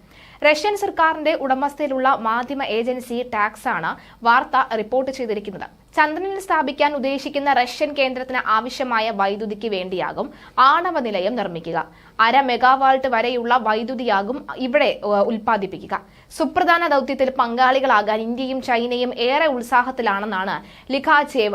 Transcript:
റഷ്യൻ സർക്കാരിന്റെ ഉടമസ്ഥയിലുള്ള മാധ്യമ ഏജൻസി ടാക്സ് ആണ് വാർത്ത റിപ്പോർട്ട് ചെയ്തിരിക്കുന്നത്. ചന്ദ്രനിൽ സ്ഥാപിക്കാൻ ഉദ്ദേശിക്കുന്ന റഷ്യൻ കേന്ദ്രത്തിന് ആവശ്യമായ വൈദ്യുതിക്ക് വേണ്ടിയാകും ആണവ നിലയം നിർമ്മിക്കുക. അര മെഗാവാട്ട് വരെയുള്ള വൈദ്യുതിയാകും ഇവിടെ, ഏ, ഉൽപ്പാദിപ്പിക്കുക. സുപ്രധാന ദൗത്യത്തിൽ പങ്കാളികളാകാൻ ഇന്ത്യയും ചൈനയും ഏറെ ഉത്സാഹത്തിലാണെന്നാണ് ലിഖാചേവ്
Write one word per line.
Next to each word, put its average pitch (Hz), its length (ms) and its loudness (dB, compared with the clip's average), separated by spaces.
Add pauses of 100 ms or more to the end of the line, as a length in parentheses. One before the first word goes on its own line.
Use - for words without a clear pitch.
(460)
റഷ്യൻ 302 300 4
സർക്കാരിന്റെ 320 580 0
ഉടമസ്ഥയിലുള്ള 269 800 0
മാധ്യമ 247 500 -2
ഏജൻസി 240 720 -4
ടാക്സ് 214 340 -2
ആണ് 175 280 -4 (280)
വാർത്ത 254 500 4
റിപ്പോർട്ട് 247 360 -2
ചെയ്തിരിക്കുന്നത്. 208 580 -6 (280)
ചന്ദ്രനിൽ 339 440 0
സ്ഥാപിക്കാൻ 294 540 0
ഉദ്ദേശിക്കുന്ന 277 580 -2
റഷ്യൻ 262 460 0
കേന്ദ്രത്തിന് 262 480 -2
ആവശ്യമായ 226 640 0
വൈദ്യുതിക്ക് 208 580 -2
വേണ്ടിയാകും 185 640 -4 (260)
ആണവ 320 420 4
നിലയം 214 360 -2
നിർമ്മിക്കുക. 170 480 -4 (360)
അര 233 200 4
മെഗാവാട്ട് 262 680 2
വരെയുള്ള 240 480 0
വൈദ്യുതിയാകും 226 920 -2 (100)
ഇവിടെ, 254 480 0
ഏ, 208 160 2
ഉൽപ്പാദിപ്പിക്കുക. 202 800 -2 (360)
സുപ്രധാന 339 500 2
ദൗത്യത്തിൽ 269 440 0
പങ്കാളികളാകാൻ 247 880 2
ഇന്ത്യയും 254 420 -4
ചൈനയും 247 520 -2
ഏറെ 269 320 0
ഉത്സാഹത്തിലാണെന്നാണ് 226 1080 0 (360)
ലിഖാചേവ് 269 640 2